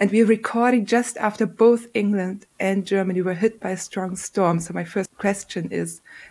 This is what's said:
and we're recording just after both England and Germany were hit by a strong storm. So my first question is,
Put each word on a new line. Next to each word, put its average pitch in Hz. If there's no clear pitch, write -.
and 302
we're 220
recording 226
just 240
after 214
both 233
England 202
and 196
Germany 185
were 180
hit 220
by 190
a 190
strong 185
storm. 175
So 170
my 175
first 185
question 196
is, 170